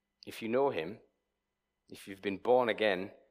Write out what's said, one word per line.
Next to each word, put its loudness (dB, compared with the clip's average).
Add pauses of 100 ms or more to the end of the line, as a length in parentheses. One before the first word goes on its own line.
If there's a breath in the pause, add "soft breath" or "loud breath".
(260)
if -12
you -6
know 2
him, -6 (880)
if -18
you've -14
been -4
born 4
again 0 (180)